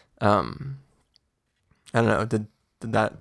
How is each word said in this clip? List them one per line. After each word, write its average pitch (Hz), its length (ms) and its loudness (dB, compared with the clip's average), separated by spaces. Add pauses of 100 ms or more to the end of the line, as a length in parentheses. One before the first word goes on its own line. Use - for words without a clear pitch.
(200)
Um, 104 600 0 (1120)
I 120 80 2
don't 117 80 4
know. 107 160 2
Did, 107 220 -2 (320)
did 113 140 -10
that, 107 280 2